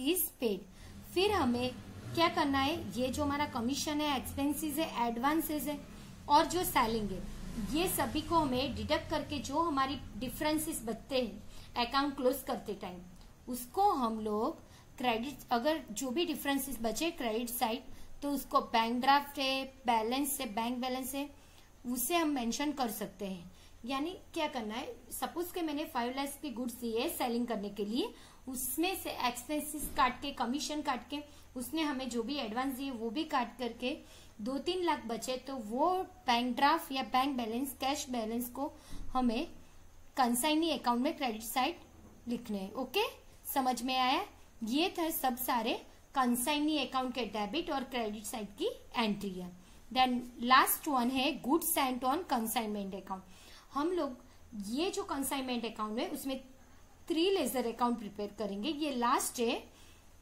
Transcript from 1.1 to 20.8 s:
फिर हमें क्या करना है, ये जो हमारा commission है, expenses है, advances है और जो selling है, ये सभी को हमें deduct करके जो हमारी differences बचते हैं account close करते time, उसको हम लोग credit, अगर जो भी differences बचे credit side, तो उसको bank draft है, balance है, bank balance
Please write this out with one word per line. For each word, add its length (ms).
फिर 180
हमें 380
क्या 140
करना 300
है, 420
ये 80
जो 140
हमारा 240
commission 540
है, 160
expenses 640
है, 300
advances 540
है 180
और 180
जो 180
selling 460
है, 320
ये 160
सभी 320
को 140
हमें 400
deduct 360
करके 280
जो 220
हमारी 380
differences 640
बचते 360
हैं 680
account 300
close 260
करते 320
time, 240
उसको 420
हम 300
लोग 400
credit, 400
अगर 400
जो 200
भी 140
differences 580
बचे 280
credit 400
side, 320
तो 80
उसको 300
bank 400
draft 380
है, 260
balance 540
है, 140
bank 240
balance 360